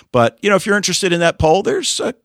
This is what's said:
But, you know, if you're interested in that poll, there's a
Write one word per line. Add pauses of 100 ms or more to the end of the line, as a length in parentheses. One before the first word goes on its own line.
(120)
But,
you
know,
if
you're
interested
in
that
poll,
there's
a